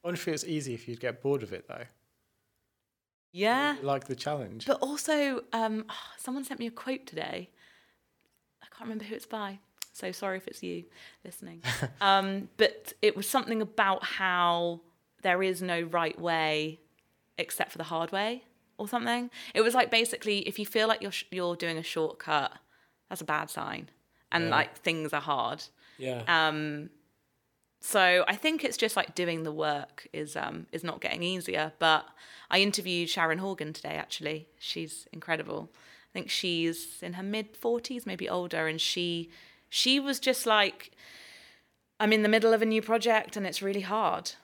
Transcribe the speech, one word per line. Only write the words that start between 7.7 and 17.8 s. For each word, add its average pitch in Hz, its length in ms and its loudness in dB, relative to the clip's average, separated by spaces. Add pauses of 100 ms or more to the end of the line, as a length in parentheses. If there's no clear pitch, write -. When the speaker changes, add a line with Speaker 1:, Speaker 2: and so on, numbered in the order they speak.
Speaker 2:
I - 40 -20
can't - 160 -20
remember 220 220 -8
who 208 100 -10
it's - 120 -12
by. 202 320 -8 (360)
So 185 180 -8
sorry 190 260 -4
if 185 100 -12
it's - 140 -12
you 175 220 -8 (400)
listening. 170 420 -16
Speaker 1:
<laughs> 123 60 -2 (280)
Speaker 2:
Um, 196 560 4
but - 440 2
it 208 160 4
was 196 120 -4
something 226 340 0
about 196 400 2
how 175 800 2 (420)
there 180 180 4
is 185 220 0
no 175 200 0
right 170 360 0
way 156 600 0 (580)
except - 320 -2
for - 80 -14
the 160 60 -6